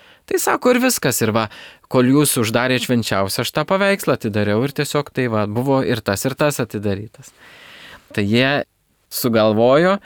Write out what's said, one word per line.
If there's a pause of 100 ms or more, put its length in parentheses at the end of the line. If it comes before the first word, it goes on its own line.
(300)
Tai
sako,
ir
viskas,
ir
va, (420)
kol
jūs
uždarėt
švenčiausią,
aš
tą
paveikslą
atidariau
ir
tiesiog
tai
va,
buvo
ir
tas,
ir
tas
atidarytas." (800)
Tai
jie (440)
sugalvojo,